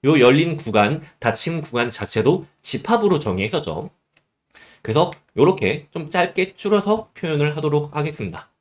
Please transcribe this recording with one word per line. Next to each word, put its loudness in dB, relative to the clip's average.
요 6
열린 6
구간, 0
닫힌 -2
구간 -4
자체도 0
집합으로 0
정의했었죠. -4
그래서 0
요렇게 2
좀 -10
짧게 -2
줄여서 -2
표현을 -2
하도록 -2
하겠습니다. -6